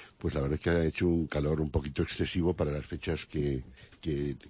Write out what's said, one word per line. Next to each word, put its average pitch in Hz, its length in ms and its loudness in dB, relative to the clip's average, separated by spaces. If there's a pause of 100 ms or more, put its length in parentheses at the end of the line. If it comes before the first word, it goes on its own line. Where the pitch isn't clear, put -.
(180)
pues - 160 -2
la 73 60 0
verdad 69 160 0
es 76 60 -2
que - 80 0
ha 85 160 6
hecho 80 200 0
un 85 220 4
calor 73 320 2
un 78 100 0
poquito 71 320 0
excesivo 87 520 0
para 78 180 0
las 73 140 -4
fechas 78 400 -4
que, 71 380 -2 (360)
que, 71 380 -2 (120)